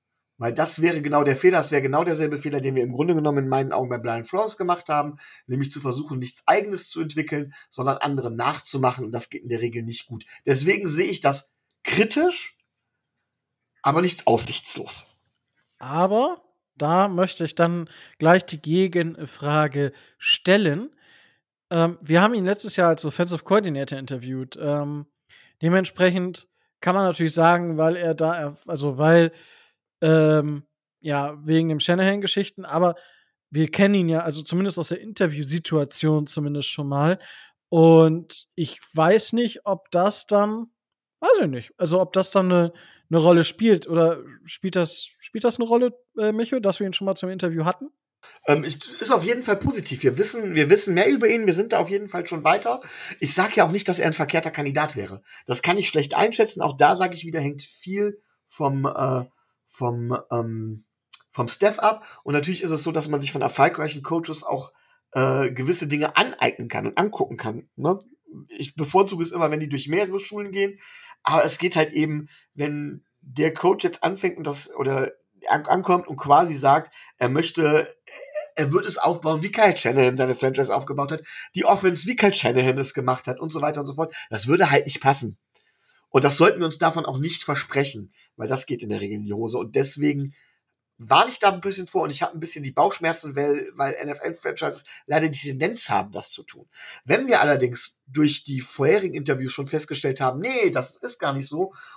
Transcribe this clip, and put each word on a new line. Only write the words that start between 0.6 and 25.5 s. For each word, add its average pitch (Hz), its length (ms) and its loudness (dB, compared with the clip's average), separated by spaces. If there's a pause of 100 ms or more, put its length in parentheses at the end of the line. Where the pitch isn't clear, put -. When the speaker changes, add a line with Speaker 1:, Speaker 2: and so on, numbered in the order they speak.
Speaker 1:
wäre 165 200 2
genau 147 220 2
der 139 120 2
Fehler, 180 220 4
das 151 140 -2
wäre 143 120 0
genau 139 200 0
derselbe 156 360 -2
Fehler, 143 220 -4
den 135 120 -2
wir 131 100 0
im 123 100 -4
Grunde 156 200 0
genommen 147 260 0
in 135 100 -2
meinen 135 240 -2
Augen 123 160 -2
bei 123 100 -6
Brian 117 260 -6
Flores 214 320 -4
gemacht 175 320 -4
haben, 147 280 -2 (280)
nämlich 135 260 -4
zu 143 100 -12
versuchen, 139 360 -6
nichts 123 300 -10
Eigenes 196 420 0
zu 165 120 -10
entwickeln, 147 520 -6 (160)
sondern 135 280 -2
anderen 123 400 -4
nachzumachen 131 680 -2
und 110 60 -10
das 117 180 -8
geht - 140 -14
in 135 60 -14
der 117 120 -4
Regel 117 220 -6
nicht 117 240 -10
gut. 110 160 -14 (220)
Deswegen 170 420 2
sehe 160 220 -2
ich 190 100 -4
das 139 320 -2 (320)
kritisch, 294 760 0 (1300)
aber 151 180 4
nicht 180 240 -2
aussichtslos. - 800 -2 (720)
Speaker 2:
Aber 190 640 0 (340)
da 170 320 2
möchte 185 360 -2
ich 156 100 -6
dann 170 340 0 (300)
gleich 175 260 6
die 156 180 -12
Gegenfrage 151 1300 -2 (260)
stellen. 190 720 2 (800)
Ähm, 170 320 0
wir 165 220 4
haben 220 100 4
ihn 202 120 0
letztes 202 320 -2
Jahr 170 120 6
als 160 160 0
Offensive 175 380 -4
Coordinator 147 560 0
interviewt. 131 600 -10
Ähm, 147 460 -4 (560)